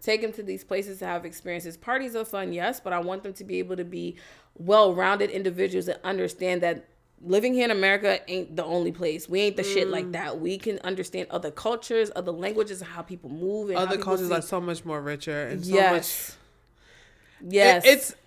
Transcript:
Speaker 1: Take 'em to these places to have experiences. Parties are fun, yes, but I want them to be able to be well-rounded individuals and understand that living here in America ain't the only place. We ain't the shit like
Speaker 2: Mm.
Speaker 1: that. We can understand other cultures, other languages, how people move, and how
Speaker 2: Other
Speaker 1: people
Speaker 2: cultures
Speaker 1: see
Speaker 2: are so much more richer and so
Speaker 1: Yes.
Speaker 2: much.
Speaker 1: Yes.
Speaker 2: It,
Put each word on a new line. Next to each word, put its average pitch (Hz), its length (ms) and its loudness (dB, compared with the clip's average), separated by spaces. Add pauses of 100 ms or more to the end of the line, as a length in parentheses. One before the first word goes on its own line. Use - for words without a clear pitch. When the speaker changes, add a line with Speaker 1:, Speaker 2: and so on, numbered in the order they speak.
Speaker 1:
Take 214 220 0
'em 220 80 -4
to 214 100 -10
these 190 220 -8
places 196 360 -6
to 190 60 -8
have 175 200 -6
experiences. 170 500 -10
Parties 247 400 -4
are 220 80 -4
fun, 190 300 -6
yes, 180 260 -4
but 185 140 -6
I 175 40 0
want 185 240 -4
them 196 120 -10
to 190 100 -14
be 185 160 -4
able 185 160 -4
to 180 80 -4
be 175 320 -8 (400)
well-rounded 196 720 4
individuals 185 560 -2
and 180 160 -4
understand 180 600 -2
that 170 240 0 (360)
living 208 320 4
here 247 120 4
in 233 40 2
America 196 480 4 (100)
ain't 175 280 -6
the 170 80 -2
only 170 260 0
place. 170 380 -4
We 185 140 0
ain't 202 140 2
the 196 80 -2
shit 196 240 2
like 180 180 -2
Speaker 2:
Mm. 180 60 -8
Speaker 1:
that. 160 280 -6
We 180 180 -4
can 202 240 -4
understand 185 480 -6
other 175 220 -4
cultures, 226 640 -2
other 180 160 -4
languages, 202 480 -2
how 170 220 -12
people 170 280 -14
move, 196 380 -4
and 180 100 0
how 185 60 2
Speaker 2:
Other 196 140 0
Speaker 1:
people 196 60 -4
Speaker 2:
cultures 185 240 0
Speaker 1:
see 175 60 0
Speaker 2:
are 165 80 0
so 180 180 -4
much 170 240 -6
more 156 160 -4
richer 147 420 -6
and 160 220 -6
so 185 100 -2
Speaker 1:
Yes. 180 640 2 (1040)
Speaker 2:
much. 175 100 -10
Speaker 1:
Yes. 190 320 8
Speaker 2:
It, 277 300 6 (120)